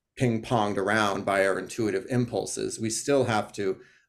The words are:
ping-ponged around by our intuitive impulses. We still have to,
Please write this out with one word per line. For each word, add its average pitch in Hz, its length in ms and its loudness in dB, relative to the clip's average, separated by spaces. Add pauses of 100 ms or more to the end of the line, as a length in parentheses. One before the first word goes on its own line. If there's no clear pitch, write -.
(160)
ping-ponged 110 600 0
around 101 480 2
by 98 220 4
our 92 120 2
intuitive 95 520 -4
impulses. 110 680 -2
We 113 100 -2
still 139 340 2
have 107 280 0
to, 95 240 -4 (320)